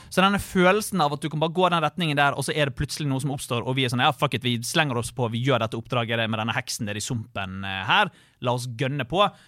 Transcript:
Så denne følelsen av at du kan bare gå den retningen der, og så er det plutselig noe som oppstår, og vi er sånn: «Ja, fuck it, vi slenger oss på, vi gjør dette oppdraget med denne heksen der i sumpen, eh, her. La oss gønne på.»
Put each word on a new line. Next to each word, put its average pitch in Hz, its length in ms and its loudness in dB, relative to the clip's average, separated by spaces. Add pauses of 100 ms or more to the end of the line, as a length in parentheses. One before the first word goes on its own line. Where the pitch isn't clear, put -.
Så - 140 4
denne 196 160 4
følelsen 185 640 2
av 143 100 2
at 147 80 -6
du 156 80 -4
kan 151 120 -4
bare 160 120 2
gå 180 180 4
den 170 120 2
retningen 151 340 0
der, 143 180 6
og 139 100 -2
så 165 120 -2
er 151 100 2
det 131 100 -4
plutselig 147 320 -4
noe 135 120 0
som 135 120 -2
oppstår, 120 340 -4
og 131 80 -2
vi 135 100 2
er 123 40 0
sånn: 117 120 0
«Ja, 147 120 4
fuck 143 220 -2
it, 113 100 -4
vi 123 180 0
slenger 143 340 0
oss 117 140 -4
på, 120 200 -2
vi 117 140 -4
gjør 131 140 2
dette 113 160 -2
oppdraget 117 560 -2
med 110 80 -2
denne 110 160 -2
heksen - 320 -6
der 104 80 -6
i 107 60 -6
sumpen, 98 640 -6
eh, 95 200 -6
her. 180 260 2 (320)
La 123 100 2
oss 123 160 -2
gønne 131 400 -4
på.» 190 200 4 (200)